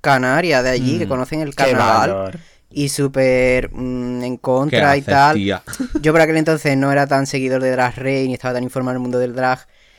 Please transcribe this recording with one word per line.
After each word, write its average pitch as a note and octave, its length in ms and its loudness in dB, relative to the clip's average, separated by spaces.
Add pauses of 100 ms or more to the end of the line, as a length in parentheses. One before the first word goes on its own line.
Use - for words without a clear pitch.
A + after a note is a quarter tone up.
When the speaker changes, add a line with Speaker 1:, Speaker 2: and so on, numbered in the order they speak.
Speaker 1:
canaria C3+ 600 2
de B2+ 60 0
allí, B2+ 260 0
Speaker 2:
Mm, A2+ 40 -2
Speaker 1:
que - 80 -2
conocen C3 340 -4
el D3+ 140 -6
Speaker 2:
qué - 0 - (100)
Speaker 1:
carnaval. A#2 460 2
Speaker 2:
valor. F#2+ 280 -6 (360)
Speaker 1:
Y C#3+ 140 -2
súper, B2+ 840 0
mm, B2 520 -6
en B2 140 -6
Speaker 3:
¿Qué - 40 -20
Speaker 1:
contra C#3 560 2
y C#3 40 -2
Speaker 3:
haces, C3+ 120 -18
Speaker 1:
tal. C#3+ 220 6
Speaker 3:
tía? G2 320 -2
Speaker 1:
<laughs> - 340 -6
Yo D3+ 120 2
por E3 80 6
aquel D#3+ 160 2
entonces D#3 400 0
no C#3 140 2
era C#3 140 2
tan C#3 220 0
seguidor C3 340 -2
de C3 100 0
Drag B2+ 260 0
Race, C3+ 280 -2
ni B2+ 80 -2
estaba B2 220 -4
tan B2 80 -2
informado B2+ 280 -4
en B2+ 40 -4
el B2+ 60 -4
mundo B2 180 -2
del B2 160 -2
drag. B2+ 320 -2 (320)